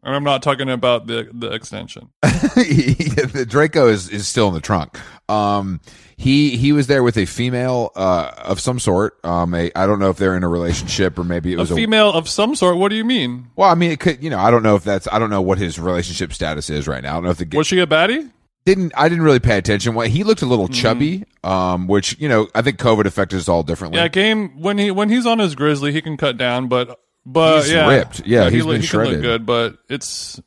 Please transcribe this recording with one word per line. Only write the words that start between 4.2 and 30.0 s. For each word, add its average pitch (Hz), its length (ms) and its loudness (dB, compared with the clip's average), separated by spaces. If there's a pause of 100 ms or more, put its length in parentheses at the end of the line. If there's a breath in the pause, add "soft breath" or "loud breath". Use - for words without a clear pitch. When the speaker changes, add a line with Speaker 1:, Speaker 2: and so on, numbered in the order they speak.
Speaker 2:
still 110 220 0
in 90 60 -2
the 78 60 -4
trunk. 82 380 -4 (300 loud breath)
Um, 101 520 -2 (360 soft breath)
he, 135 400 2
he 139 160 2
was 143 160 2
there 135 140 2
with 120 140 2
a 98 100 0
female, 123 680 -4
uh, 87 440 -2
of - 220 -6
some 127 180 -4
sort. 101 460 0
Um, 87 300 0
a, 85 220 -2
I 92 100 0
don't 104 120 2
know 98 120 2
if 87 60 -2
they're 92 200 0
in 90 60 -2
a 90 60 0
relationship 85 720 -2
or 87 60 -4
maybe 87 280 -2
it 85 40 -2
Speaker 1:
A - 40 -4
Speaker 2:
was 87 100 -2
a 87 60 0
Speaker 1:
female 214 360 2
of 160 160 -2
some 226 280 -2
sort? 180 200 2
What 196 120 0
do 214 80 -2
you 220 80 -4
mean? 127 520 -4
Speaker 2:
Well, 190 140 6
I 165 40 6
mean, 170 180 2
it 147 80 -6
could, 139 220 0
you 160 80 -6
know, 110 80 -2
I 104 120 4
don't 117 120 6
know 107 120 6
if 95 100 2
that's, 98 280 -2
I 107 60 0
don't 110 120 0
know 101 120 0
what 92 160 2
his 85 200 -4
relationship 87 540 -4
status 78 380 -6
is 73 180 -4
right 65 140 -6
now. 69 100 -8
I - 20 -6
don't 87 100 -6
know 90 60 0
if 80 80 -2
the 90 80 -6
g- 80 100 -6
Speaker 1:
Was 151 120 0
she 185 100 2
a 180 80 2
baddie? 196 440 0 (340)
Speaker 2:
Didn't, 185 320 2
I 147 120 4
didn't 170 160 0
really 135 160 6
pay 117 180 2
attention. 107 360 -2
What, 113 140 -2
he 151 160 0
looked 214 180 2
a 143 40 -2
little 113 200 2
Speaker 1:
Mm-hmm. 107 160 -8
Speaker 2:
chubby, 147 420 0 (200)
um, 92 420 -2
which, 98 320 0
you 147 100 -4
know, 110 260 2
I 113 80 0
think 120 160 -2
covid 110 280 2
affected 95 320 -2
us 85 100 -4
all 85 140 2
differently. 82 380 -4
Speaker 1:
Yeah, 170 80 0
game 190 520 -2
when 196 180 -2
he, 202 120 0
when 202 180 0
he's 240 180 0
on 226 120 2
his 180 160 0
grizzly, 143 380 0
he 156 100 -2
can 156 140 -8
cut 135 200 -2
down, 123 320 -2
but, 123 320 -2 (240)
but 156 380 4
Speaker 2:
He's 147 100 0
Speaker 1:
yeah. 156 160 4
Speaker 2:
ripped. - 380 2
Yeah, 110 180 6
Speaker 1:
Yeah, 87 60 4
Speaker 2:
he's - 40 2
Speaker 1:
he 120 80 4
look-, 156 120 -2
Speaker 2:
been 110 80 -2
Speaker 1:
he - 60 -4
can 107 100 0
look 113 80 2
Speaker 2:
shredded. - 160 -2
Speaker 1:
good, 113 240 -2
but 117 320 -2 (100)
it's - 580 -10